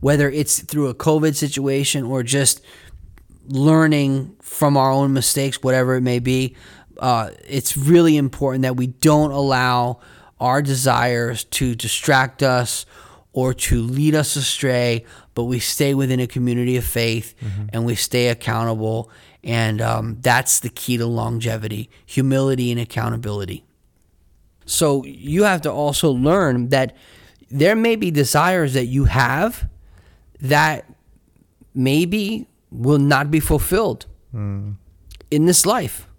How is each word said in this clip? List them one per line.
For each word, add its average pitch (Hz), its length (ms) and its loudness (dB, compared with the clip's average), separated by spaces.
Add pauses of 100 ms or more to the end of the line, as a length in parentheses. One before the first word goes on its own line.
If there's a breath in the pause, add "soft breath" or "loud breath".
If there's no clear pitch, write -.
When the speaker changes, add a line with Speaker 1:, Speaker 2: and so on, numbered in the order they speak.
Speaker 1:
whether 143 280 2
it's 143 320 -2
through 147 260 -4
a 123 60 -4
covid 156 420 2
situation 139 680 -2
or 127 180 -4
just 131 380 0 (880 loud breath)
learning 143 920 2
from 143 360 0
our 135 140 4
own 139 220 2
mistakes, 135 500 -2
whatever 127 320 2
it 127 60 0
may 123 180 0
be. 127 360 -2 (440 loud breath)
Uh, 113 320 0 (160)
it's - 300 -4
really 156 400 6
important 135 460 -2
that 127 120 0
we 123 120 -2
don't 151 440 2
allow 127 680 0 (400 loud breath)
our 127 220 2
desires 120 840 0
to 127 300 -2
distract 131 680 0
us 127 420 0 (460 loud breath)
or 127 220 0
to - 280 0
lead 135 320 0
us 151 220 0
astray, 123 680 -2 (300 loud breath)
but 117 120 -4
we 123 140 -2
stay 139 340 0
within 131 260 0
a 123 80 -2
community 123 500 -2
of 120 60 -2
faith 117 500 -2 (100)
Speaker 2:
Mm-hmm. 104 300 -8
Speaker 1:
and 113 120 -2
we 120 100 -2
stay 123 320 0
accountable. 113 840 -4 (340 soft breath)
And, 113 380 -2
um, 113 400 -4
that's 123 380 2
the 120 100 -8
key - 280 -4
to 117 100 -2
longevity, 110 840 -4 (160 soft breath)
humility 135 680 0
and 120 80 -2
accountability. 110 840 -6 (1000)
So 139 400 0
you 147 380 -2
have 190 180 2
to 147 100 -4
also 147 400 0
learn 131 580 2
that 135 260 0 (540 soft breath)
there 151 260 2
may 226 200 2
be 208 160 -2
desires 151 600 2
that 127 120 0
you 131 200 0
have 135 640 0 (720 soft breath)
that 147 460 2 (880)
maybe 180 720 0 (240)
will 127 280 2
not 143 320 2
be 156 80 4
fulfilled 170 680 -2 (280)
Speaker 2:
Mm. 101 420 -8 (540)
Speaker 1:
in 151 160 2
this 175 200 4
life. 190 420 -2 (120)